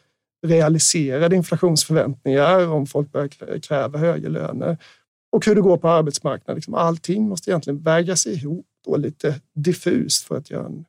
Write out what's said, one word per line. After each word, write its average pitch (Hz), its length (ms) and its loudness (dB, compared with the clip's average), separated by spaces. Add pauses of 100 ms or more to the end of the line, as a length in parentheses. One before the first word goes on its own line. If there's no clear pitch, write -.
(460)
realiserade 160 920 2
inflationsförväntningar 160 1300 2
om 147 180 -2
folk 143 260 -4
börjar 143 160 -4
klä-, - 320 -10
kräva 139 380 -4
högre 156 300 0
löner. 156 500 -4 (540)
Och - 140 0
hur 214 80 4
det 208 60 6
går 180 160 6
på 165 120 0
arbetsmarknaden. 156 640 -2
Liksom - 200 -8
allting 175 540 -2
måste 190 220 -6
egentligen 151 320 -4
vägas 165 440 0
ihop 165 400 -6 (200)
och 151 120 0
lite 151 420 -4 (140)
diffust - 720 -2
för - 100 -6
att 147 140 -10
göra - 160 -8
en - 220 -14